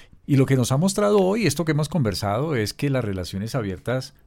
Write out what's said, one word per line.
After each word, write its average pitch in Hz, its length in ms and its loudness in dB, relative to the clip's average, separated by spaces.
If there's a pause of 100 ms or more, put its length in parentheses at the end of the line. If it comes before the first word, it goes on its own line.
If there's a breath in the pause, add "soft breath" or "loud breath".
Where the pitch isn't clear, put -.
(260 loud breath)
Y 143 100 2
lo 135 100 6
que 135 100 2
nos 123 160 2
ha 135 60 2
mostrado 202 440 2
hoy, 196 260 2
esto 156 180 0
que 160 60 0
hemos 151 180 0
conversado, 120 680 0
es 107 180 -2
que 143 160 -2
las 127 140 0
relaciones 95 520 -6
abiertas 117 580 -4 (140)